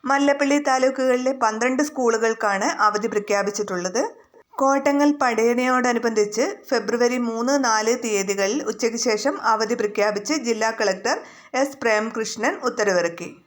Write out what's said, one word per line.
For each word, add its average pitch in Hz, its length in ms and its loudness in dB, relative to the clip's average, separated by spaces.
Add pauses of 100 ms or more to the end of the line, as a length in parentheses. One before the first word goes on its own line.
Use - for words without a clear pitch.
മല്ലപ്പള്ളി 285 480 2 (100)
താലൂക്കുകളിലെ 262 640 2 (100)
പന്ത്രണ്ട് 233 440 0
സ്കൂളുകൾക്കാണ് 226 800 0 (200)
അവധി 208 260 0
പ്രഖ്യാപിച്ചിട്ടുള്ളത്. 202 880 -2 (640)
കോട്ടങ്ങൽ 277 480 4 (140)
പടയണിയോടനുബന്ധിച്ച് 240 1200 2 (220)
ഫെബ്രുവരി 240 500 0 (100)
മൂന്ന്, 233 240 0 (140)
നാല് 220 280 2 (100)
തീയതികളിൽ 202 560 -2 (100)
ഉച്ചയ്ക്ക് 233 360 -4
ശേഷം 233 280 0 (200)
അവധി 220 260 -2
പ്രഖ്യാപിച്ച് 208 520 -2 (140)
ജില്ലാ 226 320 0
കളക്ടർ 220 400 0 (440)
എസ് 285 200 -6
പ്രേംകൃഷ്ണൻ 220 720 -2 (140)
ഉത്തരവിറക്കി. 180 640 -2 (160)